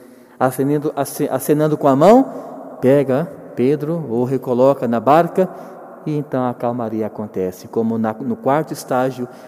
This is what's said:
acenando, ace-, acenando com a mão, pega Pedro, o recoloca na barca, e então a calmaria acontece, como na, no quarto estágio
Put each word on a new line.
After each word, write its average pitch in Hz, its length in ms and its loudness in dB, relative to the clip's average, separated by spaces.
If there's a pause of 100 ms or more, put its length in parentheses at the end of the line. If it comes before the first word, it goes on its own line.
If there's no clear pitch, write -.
(400)
acenando, 143 560 0
ace-, 139 340 -4
acenando 151 480 0
com 151 100 0
a 135 80 6
mão, 208 300 6 (540)
pega 135 480 2 (280)
Pedro, 147 540 -2
o 117 140 -2
recoloca 131 640 2
na 117 120 0
barca, 170 500 4 (560)
e 151 120 -4
então 131 300 -4
a 123 60 -4
calmaria 117 540 -4
acontece, 101 600 -8
como 113 300 -2
na, 110 160 -2
no 113 240 -6
quarto 147 360 -2
estágio 127 540 -4 (200)